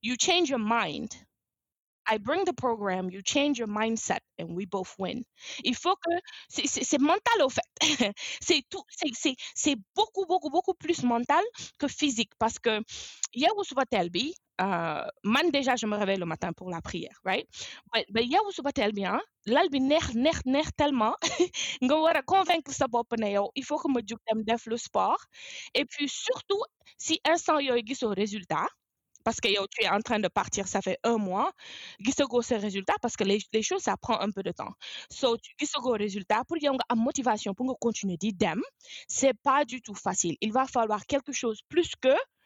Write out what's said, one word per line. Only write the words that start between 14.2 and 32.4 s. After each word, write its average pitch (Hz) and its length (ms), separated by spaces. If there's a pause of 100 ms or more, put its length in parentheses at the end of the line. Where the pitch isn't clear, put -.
euh, 170 460 (160)
man, 277 280
déjà, 262 260
je 220 100
me 208 100
réveille 196 220
le 175 80
matin 165 260
pour 185 160
la 170 140
prière, - 420
right? 185 240 (460)
But, 220 160
but 220 160
yeewu 381 260
suba 277 200
teel 208 200
bi, 196 140
hein, 196 160 (240)
lal 285 240
bi 269 100
neex, 277 340
neex, 277 300
neex 269 320
tellement, 262 460
<laughs> - 600
nga 262 140
war 320 200
a 269 60
convaincre 349 480
sa 269 160
bopp 233 300
ne 214 160
yow, 202 220
il 269 100
faut 294 140
que 320 120
ma 247 160
jug 226 120 (120)
dem 220 140
def 226 220
le 226 100
sport. 220 480 (480)
Et - 140
puis, 285 200
surtout, 415 540 (380)
si 320 260
instant 311 360
yooyu 247 260
gisoo 240 260
résultat, 190 540 (580)
parce 226 160
que 226 80
yow, 196 220
tu - 120
es 190 60
en 202 140
train 220 180
de 190 80
partir, 196 400
ça 196 140
fait 190 200
un 233 140
mois, 208 340 (480)
gisagoo 247 440